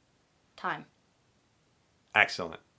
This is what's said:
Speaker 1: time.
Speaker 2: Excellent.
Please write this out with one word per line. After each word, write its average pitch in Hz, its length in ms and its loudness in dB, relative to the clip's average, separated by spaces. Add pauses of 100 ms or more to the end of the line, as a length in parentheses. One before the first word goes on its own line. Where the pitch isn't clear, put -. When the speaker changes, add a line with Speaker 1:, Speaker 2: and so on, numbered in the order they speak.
(580)
Speaker 1:
time. 156 280 -6 (1300)
Speaker 2:
Excellent. 95 460 0 (180)